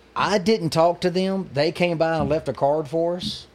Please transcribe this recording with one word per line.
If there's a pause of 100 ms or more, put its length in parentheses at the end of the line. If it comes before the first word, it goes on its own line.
(160)
I
didn't
talk
to
them.
They
came
by
and
left
a
card
for
us.